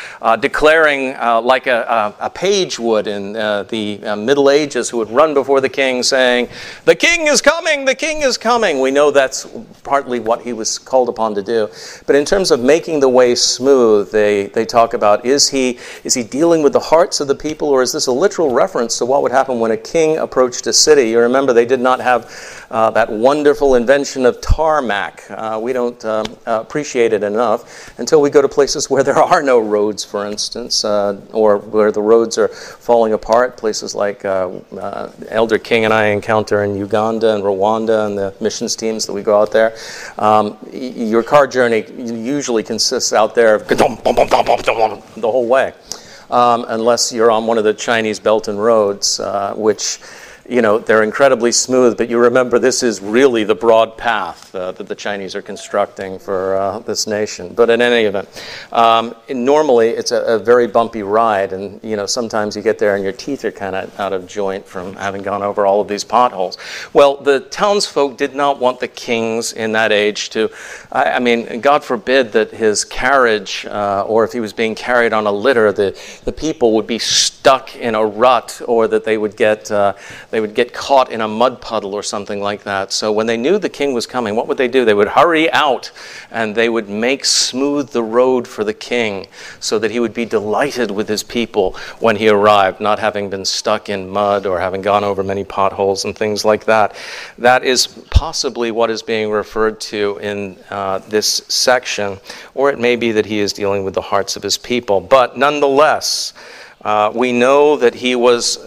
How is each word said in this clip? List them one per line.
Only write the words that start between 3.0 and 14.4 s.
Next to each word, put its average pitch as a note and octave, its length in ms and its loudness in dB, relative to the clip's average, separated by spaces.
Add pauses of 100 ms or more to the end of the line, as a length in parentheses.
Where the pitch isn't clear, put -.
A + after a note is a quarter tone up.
in, G2+ 280 -8
uh, G#2 280 -2
the, G#2 420 -6
uh, G#2+ 100 -4
Middle C3+ 340 2
Ages, C#3 400 0
who A#2+ 80 -6
would A2 120 -4
run D3 240 2
before C#3 280 2
the C3 80 -2
king C3 340 -2
saying, B2 460 2 (360)
"The E3+ 100 6
king D#4+ 320 2
is C#4+ 140 2
coming, D#4 440 0
the C4 100 0
king D#4 260 -4
is B3+ 160 0
coming." A3 420 0
We C3 120 2
know C#3+ 200 4
that's C3 360 0 (360)
partly B2+ 360 -2
what A2 220 -2
he A#2+ 120 -8
was A2 240 -6
called B2+ 320 0
upon A2 260 -4
to G2+ 80 -2
do. G#2+ 260 -2 (360)
But C#3+ 100 4
in D3 100 4
terms F#3 260 0
of C#3 80 4
making D3 400 2
the C3+ 100 4
way B2 260 4
smooth, A#2+ 760 2
they, G#2 360 2